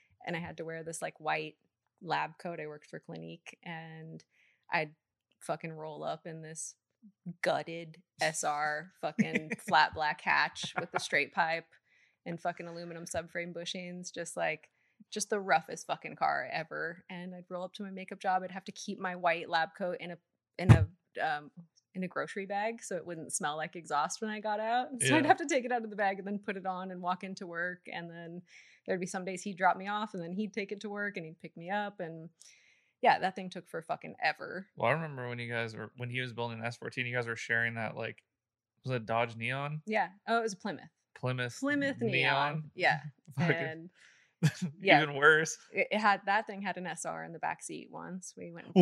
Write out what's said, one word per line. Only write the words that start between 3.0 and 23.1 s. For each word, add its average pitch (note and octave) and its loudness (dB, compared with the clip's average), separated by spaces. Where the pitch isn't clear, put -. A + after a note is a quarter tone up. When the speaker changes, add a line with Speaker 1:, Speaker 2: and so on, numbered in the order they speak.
Speaker 1:
and D#3+ -12
I'd D#3 2
fucking D#3+ -6
roll D#3 -10
up D#3 -4
in D#3+ -10
this D#3+ -12
gutted E3 -2
S D#3+ 0
R D3+ 0
fucking D#3+ 0
Speaker 2:
<laughs> - -10
Speaker 1:
flat D#3 8
black D3+ 0
hatch D#3 2
with E3+ -6
the E3+ 2
straight C#3+ 2
pipe E3 2
and E3+ -6
fucking E3+ -4
aluminum E3+ -10
subframe E3+ -6
bushings, F3+ -8
just, E3+ -6
like, D#3+ 0
just - -4
the G#3+ 2
roughest E3+ 2
fucking D#3 -4
car C#3+ 2
ever. D#3+ -6
And F3+ -10
I'd F3+ -14
roll F3+ -6
up F#3 -10
to G#3 -10
my G3 -8
makeup F#3+ -10
job. F#3 2
I'd F#3 -8
have F#3 -10
to G3+ -10
keep - -8
my F3+ -2
white E3+ 2
lab E3 2
coat F3+ -2
in F3 -8
a, E3 -10
in F#3 8
a, - 10
um, D3 0
in F#3 -2
a F3+ -4
grocery F3+ -6
bag G#3 -2
so G3 -6
it D#3+ -6
wouldn't E3 -8